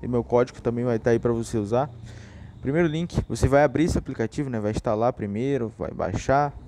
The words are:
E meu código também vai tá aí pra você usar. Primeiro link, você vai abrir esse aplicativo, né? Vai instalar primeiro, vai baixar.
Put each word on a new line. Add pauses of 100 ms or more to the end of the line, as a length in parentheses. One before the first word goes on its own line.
E
meu
código
também
vai
tá
aí
pra
você
usar. (720)
Primeiro
link,
você
vai
abrir
esse
aplicativo,
né?
Vai
instalar
primeiro,
vai
baixar. (160)